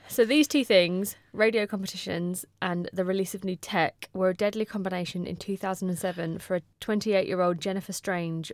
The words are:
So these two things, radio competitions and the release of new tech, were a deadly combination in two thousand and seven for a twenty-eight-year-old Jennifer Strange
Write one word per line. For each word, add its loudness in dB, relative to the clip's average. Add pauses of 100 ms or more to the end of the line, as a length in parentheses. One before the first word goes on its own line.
So 4
these 6
two 2
things, 4 (180)
radio 4
competitions -4 (160)
and -2
the 0
release 0
of -8
new -2
tech, -2
were 2
a 2
deadly 0
combination -4
in -6
two -6
thousand -4
and 0
seven -4
for -4
a -4 (180)
twenty-eight-year-old 0
Jennifer -4
Strange -4